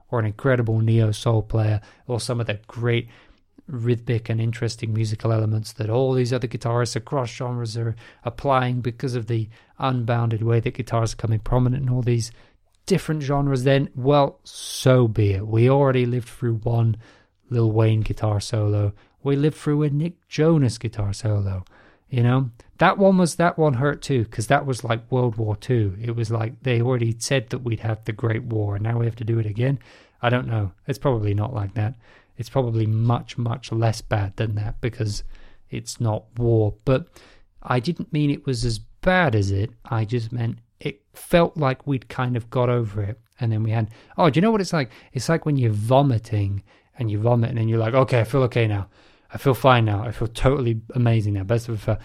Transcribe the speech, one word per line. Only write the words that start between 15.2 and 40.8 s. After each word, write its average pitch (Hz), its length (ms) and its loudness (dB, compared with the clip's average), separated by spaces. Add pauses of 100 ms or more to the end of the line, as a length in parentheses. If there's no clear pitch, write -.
it. 98 160 -4
We 113 220 4
already 135 360 4
lived 120 220 -4
through 117 280 -4
one 113 420 0 (520)
Lil 113 220 2
Wayne 110 300 2
guitar 107 380 -2
solo. 104 540 0 (300)
We 139 120 2
lived 143 220 0
through 147 260 0
a 151 60 0
Nick 156 380 -4
Jonas 147 500 4
guitar 101 360 -4
solo. 98 500 -2 (460)
You 120 140 2
know, 127 260 2 (300)
that 190 180 4
one 196 200 6
was, 180 180 2
that 170 220 2
one 151 180 2
hurt 143 260 -2
too, 127 240 0
'cause - 220 -6
that 143 180 2
was 131 180 -4
like 113 260 -4
World 123 280 0
War 107 180 -2
Two. 107 460 0
It 117 120 -4
was 117 160 -4
like 113 320 -4
they 120 200 0
already 120 380 0
said 131 320 -2
that 127 80 -6
we'd 117 220 -4
have 113 220 -4
the - 80 -6
Great 110 320 -2
War, 107 320 -2
and 101 80 -4
now 117 160 -2
we 117 60 0
have 113 120 -2
to 120 60 -8
do 113 160 0
it 110 60 -2
again. 120 340 -2 (420)
I 120 80 0
don't 127 180 0
know. 107 260 -2 (140)
It's 139 120 -6
probably 107 340 0
not 104 200 -2
like 101 220 -6
that. 107 200 -2 (400)
It's - 140 -10
probably 113 360 0
much, 117 520 0
much 120 340 -6
less 113 300 0
bad 101 340 -4
than 110 200 -2
that 104 260 -6
because 110 420 -4 (460)
it's - 320 -10
not 110 240 -2 (120)
war. 113 460 2
But 135 240 0 (560)
I 127 160 0
didn't 165 320 -4
mean 147 180 0
it - 160 -4
was 120 200 -2
as 110 140 -2
bad 180 540 0
as 98 180 2
it. 98 200 -2 (140)
I 113 180 -2
just 113 300 -4
meant 117 260 -4 (220)